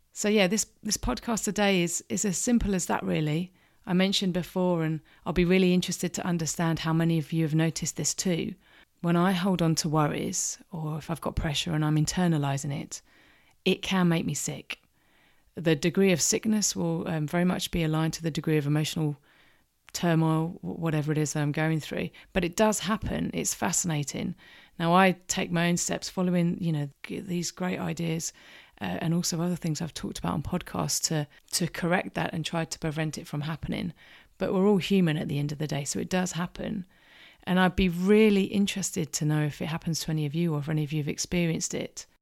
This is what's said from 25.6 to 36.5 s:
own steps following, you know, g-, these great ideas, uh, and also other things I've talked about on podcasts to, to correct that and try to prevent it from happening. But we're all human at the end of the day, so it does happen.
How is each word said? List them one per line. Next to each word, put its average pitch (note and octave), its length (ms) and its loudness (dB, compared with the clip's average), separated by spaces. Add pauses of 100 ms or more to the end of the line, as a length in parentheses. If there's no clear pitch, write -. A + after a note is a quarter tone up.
own F3 100 2
steps - 320 -4
following, F3 520 0
you E3+ 100 -2
know, D3 180 -2 (140)
g-, - 160 -8
these F3 320 -4
great F#3 280 -4
ideas, E3 520 -4 (480)
uh, - 220 -4
and E3 120 0
also E3+ 280 0
other F3 160 -2
things D#3 240 -4
I've D#3+ 120 -6
talked - 260 -8
about F3 140 -4
on D3+ 100 -2
podcasts - 640 -4
to, D3+ 200 -2 (240)
to E3+ 160 -2
correct - 480 -2
that E3 180 -2
and D#3+ 120 -4
try E3 180 -2
to - 160 -10
prevent D#3 380 -4
it - 100 -12
from D3 140 -4
happening. D3 520 -4 (440)
But - 160 -2
we're F#3+ 140 4
all G#3 100 6
human E3+ 400 2
at - 100 -4
the C#3+ 120 -2
end D3 120 -2
of D3 60 -8
the D3+ 100 -4
day, D3 160 -4
so - 160 -4
it E3+ 100 -6
does F#3 220 0
happen. F3+ 540 -6 (580)